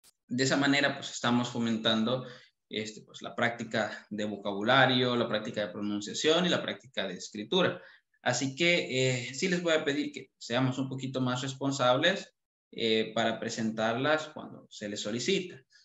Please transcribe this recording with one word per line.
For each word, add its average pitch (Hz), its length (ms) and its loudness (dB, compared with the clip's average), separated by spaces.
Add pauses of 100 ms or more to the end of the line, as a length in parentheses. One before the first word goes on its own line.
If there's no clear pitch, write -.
(280)
De 123 160 0
esa 135 140 2
manera, 139 380 4
pues, - 160 -10
estamos 120 380 0
fomentando, 113 760 0 (440)
este, 107 320 -8
pues, - 200 -18
la - 140 -10
práctica 117 760 -2
de 104 160 -4
vocabulario, 123 880 2
la 117 120 2
práctica 107 380 -4
de 90 80 -8
pronunciación 110 720 0
y 175 40 2
la 117 120 2
práctica - 460 -6
de 90 80 -8
escritura. 127 680 -2 (400)
Así 135 340 0
que, 131 760 2
eh, 131 40 -10
sí 180 140 -2
les 175 140 0
voy 170 120 2
a 143 100 2
pedir 143 280 0
que - 260 -14
seamos 127 400 0
un 135 100 -2
poquito 131 320 -6
más 123 220 0
responsables, 135 880 2 (400)
eh, 110 440 0
para 113 240 0
presentarlas 113 960 0
cuando 101 360 -16
se 104 200 -10
les 101 100 -8
solicita. 175 560 -2 (300)